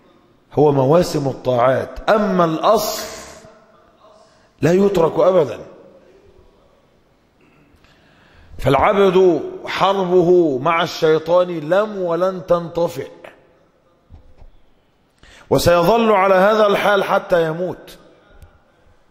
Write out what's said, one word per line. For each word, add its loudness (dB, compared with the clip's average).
هو 2
مواسم 0
الطاعات، -2
أما 0
الأصل -2
لا 0
يترك 0
أبدا. 2
فالعبد 2
حربه 2
مع 0
الشيطان 0
لم -2
ولن -4
تنطفئ، -4
وسيظل 2
على 2
هذا 2
الحال 0
حتى 0
يموت. -10